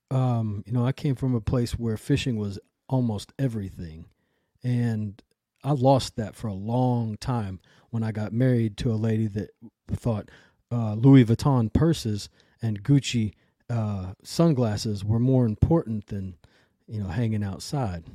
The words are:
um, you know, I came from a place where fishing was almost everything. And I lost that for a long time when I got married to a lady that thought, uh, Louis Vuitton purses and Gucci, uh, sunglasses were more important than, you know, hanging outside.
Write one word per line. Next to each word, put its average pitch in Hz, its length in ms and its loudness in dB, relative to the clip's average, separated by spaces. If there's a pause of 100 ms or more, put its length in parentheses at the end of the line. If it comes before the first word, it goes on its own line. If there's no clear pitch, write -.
(100)
um, 117 560 0
you 101 60 -10
know, 123 140 2
I 131 60 2
came 143 220 -2
from 127 200 -2
a 117 60 0
place 120 320 0
where 117 240 -2
fishing 127 400 0
was 104 220 -4 (300)
almost 120 500 -2
everything. 95 680 -6 (560)
And 113 580 -2 (420)
I 139 100 0
lost 131 440 4
that 110 180 -6
for - 140 -8
a 101 60 -6
long 117 640 -2
time 104 420 -4 (300)
when 113 120 -4
I 110 100 -2
got 107 200 -6
married 117 460 2
to 123 140 -2
a - 40 0
lady 110 320 0
that 101 220 -6 (400)
thought, - 400 -4 (400)
uh, 113 240 -2
Louis 127 300 8
Vuitton 117 480 2
purses 120 560 0 (320)
and 104 220 -4
Gucci, 123 500 0 (380)
uh, 104 420 -4 (100)
sunglasses 113 840 0
were 110 140 0
more 127 280 4
important 110 640 0
than, 95 280 -8 (500)
you 110 160 -8
know, 95 60 -6
hanging 110 340 -2
outside. 98 640 -6 (100)